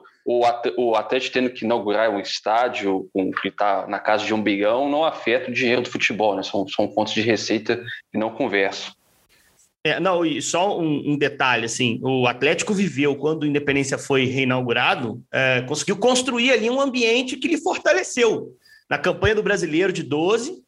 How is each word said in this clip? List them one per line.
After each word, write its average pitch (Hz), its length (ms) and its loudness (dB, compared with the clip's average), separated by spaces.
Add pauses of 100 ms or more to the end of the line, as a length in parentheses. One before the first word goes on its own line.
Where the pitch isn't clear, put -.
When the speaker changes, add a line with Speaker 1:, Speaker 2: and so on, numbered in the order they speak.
(240)
Speaker 1:
o 120 220 2
At-, 120 320 0
o 120 180 2
Atlético 127 380 -2
tendo 127 160 2
que 120 160 -6
inaugurar 110 440 2
um 101 120 -2
estádio 101 920 0
com, 95 200 0
que - 200 -6
tá 98 340 -2
na 98 140 -6
casa 107 240 2
de 101 100 -2
um 110 80 0
bilhão 107 480 0
não 147 140 0
afeta 127 480 -2
o - 20 -6
dinheiro 120 280 2
do 120 80 -6
futebol, 104 480 0
né? 95 60 -4
São, 98 260 -4
são 104 240 0
fontes 107 200 0
de 110 80 0
receita 113 640 0 (260)
que - 80 -8
não 110 120 0
conversam. 98 640 -2 (880)
Speaker 2:
É, 147 160 0
não, 175 240 2
e 147 200 -2
só 185 360 0
um, 151 340 0
um 147 40 0
detalhe, 135 480 2
assim, 127 380 0
o 127 240 2
Atlético 156 440 0
viveu, 147 440 0
quando 147 260 -2
o 151 60 0
Independência 139 500 0
foi 135 280 2
reinaugurado, 127 920 0 (140)
é, 131 280 2
conseguiu 151 360 -4
construir 247 540 2
ali 226 180 2
um 254 100 0
ambiente 254 560 0
que 277 120 -4
lhe 330 100 0
fortaleceu. - 960 0 (320)
Na 143 120 0
campanha 185 340 2
do 208 80 2
Brasileiro 180 500 2
de 160 120 -4
doze, 190 640 -2